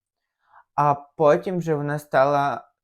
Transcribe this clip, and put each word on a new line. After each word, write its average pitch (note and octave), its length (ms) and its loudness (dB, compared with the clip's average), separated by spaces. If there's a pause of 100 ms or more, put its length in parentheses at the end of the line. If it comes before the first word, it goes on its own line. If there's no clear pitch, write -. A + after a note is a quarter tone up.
(760)
а D3 180 2
потім D#3 640 0
вже E3 180 -2
вона D3 240 -4
стала, C#3 680 0 (160)